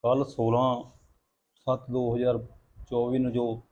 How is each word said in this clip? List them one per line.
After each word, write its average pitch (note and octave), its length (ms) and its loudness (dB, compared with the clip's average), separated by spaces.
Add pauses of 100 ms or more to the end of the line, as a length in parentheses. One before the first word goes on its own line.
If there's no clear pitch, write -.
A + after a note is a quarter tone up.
ਕੱਲ੍ਹ C3 220 2
ਸੋਲਾਂ A#2+ 580 0 (720)
ਸੱਤ C3 360 -4
ਦੋ A#2+ 260 0
ਹਜ਼ਾਰ B2 220 2 (520)
ਚੌਵੀ B2 280 0
ਨੂੰ B2+ 140 2
ਜੋ A#2 400 -2